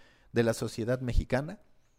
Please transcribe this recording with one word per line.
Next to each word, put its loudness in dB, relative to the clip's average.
de 2
la 4
sociedad -4
mexicana 0